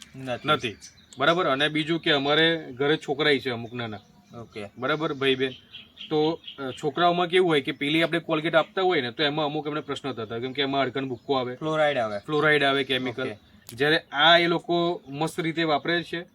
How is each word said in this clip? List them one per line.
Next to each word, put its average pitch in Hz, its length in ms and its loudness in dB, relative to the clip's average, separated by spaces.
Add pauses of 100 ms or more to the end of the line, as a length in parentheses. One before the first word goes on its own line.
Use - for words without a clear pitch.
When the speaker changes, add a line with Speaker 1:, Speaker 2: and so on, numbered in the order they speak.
(160)
Speaker 1:
નથી. 131 320 -8
Speaker 2:
નથી, 131 280 -2 (420)
બરાબર? 170 300 2
અને 143 220 2
બીજું 156 300 -2
કે 165 120 0
અમારે 151 600 2
ઘરે 143 260 0
છોકરાય 147 420 0
છે 123 100 -6
અમુક 117 240 -6
નાના, 113 260 -8 (420)
Speaker 1:
ઓકે. 104 360 -12
Speaker 2:
બરાબર, 147 360 -2
ભાઈ 135 220 2
બહેન, 131 160 -2 (580)
તો, 156 300 0 (200)
અ, 135 120 -6
છોકરાઓમાં 175 560 2
કેવું 180 220 4
હોય 151 120 4
કે 143 100 -4
પેલી 147 320 0
આપણે 165 160 0
કોલગેટ 160 360 0
આપતા 156 260 2
હોય 180 200 2
ને 120 100 -4
તો 156 120 -2
એમાં 151 220 0
અમુક 147 220 -4
એમને 151 140 -4
પ્રશ્ન 135 300 -8
થતા 117 120 -6
હોય, 117 180 -8
કેમ 131 120 -8
કે 135 80 -2
એમાં 135 200 0
હાડકાનો 135 260 -2
ભૂકો 127 260 -4
આવે, 127 220 -2
Speaker 1:
ફ્લોરાઇડ 156 420 0
આવે. 107 220 -2
Speaker 2:
ફ્લોરાઇડ 151 440 2
આવે 139 200 2
કેમિકલ. 131 400 -4
Speaker 1:
ઓકે. 107 140 -8 (380)
Speaker 2:
જ્યારે 147 220 4
આ 156 400 4
એ 170 100 4
લોકો 175 600 0
મસ્ત 147 320 -4
રીતે 165 240 -2
વાપરે 160 400 0
છે 170 180 -8 (140)